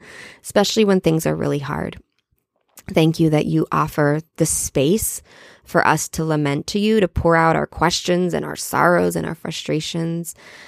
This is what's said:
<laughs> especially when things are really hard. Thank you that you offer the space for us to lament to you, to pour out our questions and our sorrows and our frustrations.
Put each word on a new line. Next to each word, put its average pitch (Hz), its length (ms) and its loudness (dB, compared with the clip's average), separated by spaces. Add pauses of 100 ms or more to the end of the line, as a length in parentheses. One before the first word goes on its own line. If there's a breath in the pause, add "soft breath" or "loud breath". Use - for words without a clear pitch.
<laughs> - 380 -20
especially 208 420 2
when 190 160 2
things 160 240 0
are 151 100 0
really 147 240 -2
hard. 143 420 -8 (880)
Thank 160 320 2
you 160 100 4
that 151 160 2
you 160 260 0
offer 151 500 0 (160)
the 165 80 2
space - 760 -2 (420 loud breath)
for - 240 0
us 156 220 0
to 160 160 -6
lament 151 420 0
to 208 120 -2
you, 214 200 2
to 185 80 2
pour 165 280 2
out 165 200 4
our 147 120 -2
questions 175 680 0
and 147 100 -2
our 147 120 -10
sorrows 175 600 2
and 165 100 -2
our 165 100 -6
frustrations. 165 1000 -6 (320 loud breath)